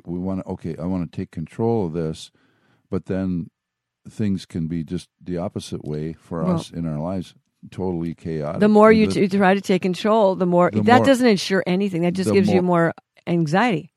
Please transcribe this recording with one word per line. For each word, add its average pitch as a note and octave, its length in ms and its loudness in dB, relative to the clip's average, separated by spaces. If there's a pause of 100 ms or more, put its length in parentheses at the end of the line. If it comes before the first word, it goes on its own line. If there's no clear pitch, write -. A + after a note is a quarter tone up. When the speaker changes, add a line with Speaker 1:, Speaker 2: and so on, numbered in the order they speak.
Speaker 1:
we F2 140 -8
wanna, F#2+ 280 -6
okay, F2 320 -8
I D2+ 60 -8
wanna F2+ 220 -2
take - 240 -10
control A2+ 560 -2
of D#2 80 -6
this, D#2+ 360 -6 (600)
but F#2 160 -6
then F#2 420 -4 (600)
things G2 360 -4
can E2 220 -6
be D#2+ 180 -4
just F2 240 -8 (120)
the F2 180 -8
opposite F#2+ 460 -8
way D2+ 280 -6
for E2 320 -8
Speaker 2:
Well, F2+ 120 0
Speaker 1:
us E3 140 -8
in E2 160 -8
our D2+ 120 -6
lives, F2 360 -8 (360)
totally E2+ 440 -6
chaotic. D#2 460 -6
Speaker 2:
The G#3 80 4
more G#3+ 220 6
Speaker 1:
And A3 80 6
Speaker 2:
you G#3+ 80 4
Speaker 1:
the F#3+ 220 0
Speaker 2:
t-, G3 100 -2
try G3 160 4
to G3 60 -2
take F#3+ 200 0
control, G3 540 0
the F3+ 100 -2
more, F3 260 4
Speaker 1:
the G#2+ 120 0
Speaker 2:
that A#3 160 8
Speaker 1:
more A#3 80 4
Speaker 2:
doesn't B3+ 200 4
ensure F#3+ 400 2
anything. F3+ 360 -2
That F3 100 0
just F#3 160 -2
Speaker 1:
the G#3 60 2
Speaker 2:
gives G3 160 4
you F#3 100 4
Speaker 1:
more F3 280 2
Speaker 2:
more - 60 -4 (320)
anxiety. F3 720 0